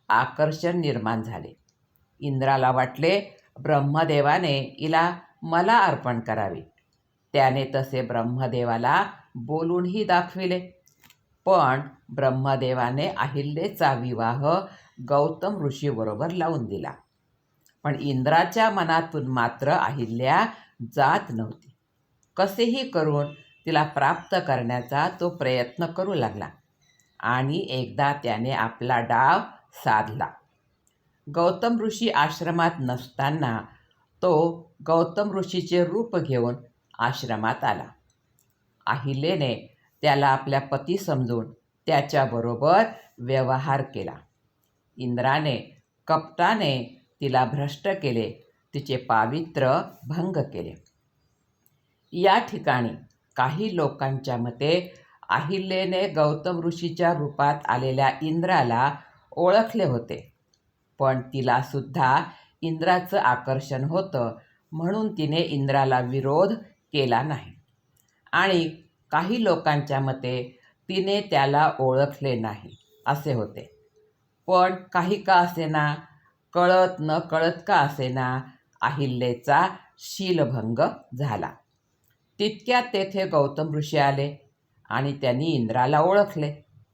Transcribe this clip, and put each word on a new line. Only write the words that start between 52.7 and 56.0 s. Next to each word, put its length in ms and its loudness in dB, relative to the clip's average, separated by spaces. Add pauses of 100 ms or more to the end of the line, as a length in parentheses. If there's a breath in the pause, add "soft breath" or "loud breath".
काही 400 0
लोकांच्या 640 -2
मते 560 -2 (360 loud breath)
अहिल्येने 800 0